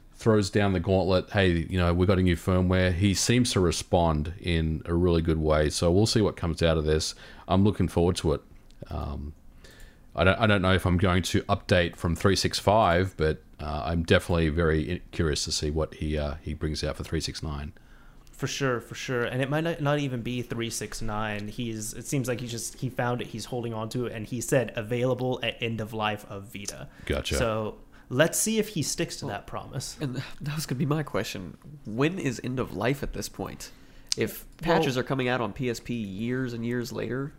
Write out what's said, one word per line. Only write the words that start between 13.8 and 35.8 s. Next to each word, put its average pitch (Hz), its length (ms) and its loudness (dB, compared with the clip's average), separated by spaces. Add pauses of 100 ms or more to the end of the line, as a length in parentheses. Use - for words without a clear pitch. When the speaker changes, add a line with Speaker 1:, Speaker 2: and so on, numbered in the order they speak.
Speaker 1:
I'm 85 180 0
definitely 85 460 4
very 78 400 2
in-, 87 120 -4 (100)
curious 76 340 0
to 82 80 -6
see 76 180 -2
what 78 240 -2
he, 76 220 -4
uh, 73 240 -4
he 78 120 -8
brings 76 300 -4
out 73 140 -4
for 73 60 -10
three 78 180 -4
six - 200 -8
nine. 73 300 -8 (600)
Speaker 2:
For - 160 -8
sure, 131 320 -2
for - 160 -14
sure. 123 280 -4
And 120 180 -4
it 135 80 -2
might 156 160 -2
not, 170 160 -4
not 147 180 2
even 127 220 -4
be 120 200 -6
three 117 280 -6
six - 320 -8
nine. 104 480 -4
He's, 110 440 -8
it 117 140 -12
seems 135 220 -2
like 120 120 -2
he 123 60 -8
just, 113 280 -10
he 131 140 -6
found 120 320 -2
it, - 60 -8
he's 107 180 -10
holding 120 280 -6
on 110 160 -6
to 123 160 -4
it, 107 80 -6
and 107 120 -8
he 127 160 -6
said, 117 340 0
"Available 123 680 0
at 117 180 -4
end 117 200 -2
of 107 120 -8
life 107 360 -4
of 101 240 -12
Vita." 98 340 -10 (180)
Speaker 1:
Gotcha. 69 300 -2
Speaker 2:
So 110 440 -2 (280)
let's 156 320 2
see 220 180 0
if 208 120 0
he 151 120 -4
sticks - 360 -4
to - 80 -10
Speaker 3:
Well, 107 100 -6
Speaker 2:
that - 100 -10
promise. - 540 -10
Speaker 3:
and 139 240 -6 (180)
that 147 140 -6
was 156 100 -6
gonna 131 140 -4
be 143 60 0
my 147 180 0
question. 95 540 -6 (280)
When 139 320 0
is 127 240 -4
end 127 180 -4
of 104 140 -6
life 131 300 -2
at - 100 -6
this - 140 -8
point? - 440 -10 (460)
If - 280 -4 (200)
Speaker 2:
Well, 165 120 2
Speaker 3:
patches 143 200 2
are 123 60 0
coming 131 240 -2
out 123 140 0
on 107 100 -2
P 123 180 -4
S 113 120 -6